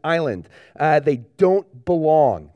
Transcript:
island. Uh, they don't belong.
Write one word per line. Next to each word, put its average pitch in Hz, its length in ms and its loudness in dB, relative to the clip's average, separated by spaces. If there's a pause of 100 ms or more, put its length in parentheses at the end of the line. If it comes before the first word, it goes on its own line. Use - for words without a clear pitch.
island. 151 460 -4 (280)
Uh, 151 220 2
they 139 180 -2 (200)
don't 190 480 0
belong. 151 720 0